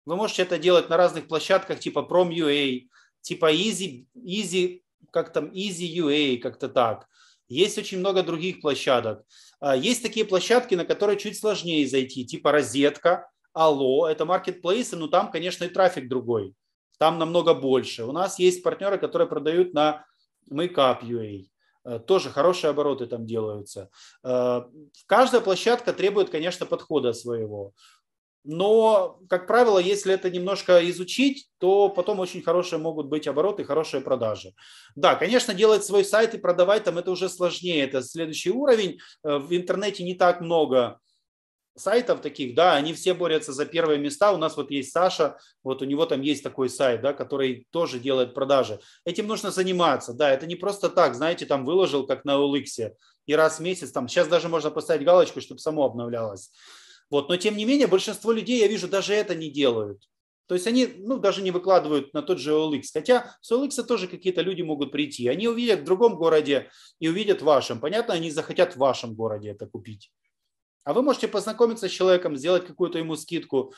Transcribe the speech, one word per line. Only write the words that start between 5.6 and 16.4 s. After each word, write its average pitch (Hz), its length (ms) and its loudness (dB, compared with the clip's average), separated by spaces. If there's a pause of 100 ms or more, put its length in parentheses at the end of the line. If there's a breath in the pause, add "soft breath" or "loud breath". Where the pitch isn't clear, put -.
U 165 220 -2
A, 143 320 2
как-то 123 280 -8
так. 113 400 0 (400 soft breath)
Есть 190 300 0
очень 190 200 -6
много 185 240 0
других 180 380 -6
площадок. 127 640 -2 (360 soft breath)
А, 139 160 0
есть 220 260 -2
такие 214 240 -4
площадки, 214 480 0
на 170 100 0
которые 202 340 0
чуть 202 200 -10
сложнее 165 480 -2
зайти, 131 400 -4
типа - 260 -2
Розетка, 143 760 0 (260)
Алло, 147 540 2
это 156 160 -2
маркетплейсы, 180 720 -2
но 160 100 -6
там, 175 240 2
конечно, 170 340 -6
и 175 40 -4
трафик 180 400 0
другой. 117 460 -4 (440)